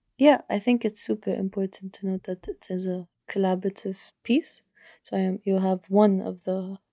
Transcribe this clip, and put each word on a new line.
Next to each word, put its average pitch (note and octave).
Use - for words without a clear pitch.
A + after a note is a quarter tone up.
Yeah, C#4
I G3+
think A#3+
it's G#3+
super G#3+
important F#3+
to G3
note F#3+
that F#3
it -
is F#3
a F3+
collaborative F#3+
piece. -
So -
I F#3+
am, F#3+
you F#3+
have F#3+
one G3
of F#3+
the F#3+